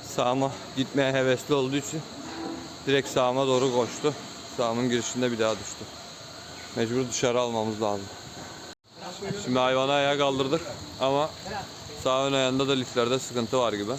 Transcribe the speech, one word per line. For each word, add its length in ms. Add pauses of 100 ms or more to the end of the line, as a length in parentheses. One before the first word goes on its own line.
sağıma 480 (260)
gitmeye 360
hevesli 400
olduğu 220
için 260 (840)
direkt 220
sağıma 380
doğru 260
koştu. 400 (440)
Sağımın 320
girişinde 420
bir 80
daha 140
düştü. 320 (880)
Mecbur 340
dışarı 300
almamız 420
lazım. 240 (1400)
Şimdi 140
hayvanı 320
ayağa 260
kaldırdık 440 (400)
ama 280 (760)
sağ 220
ön 80
ayağında 340
da 40
liflerde 480
sıkıntı 400
var 140
gibi. 240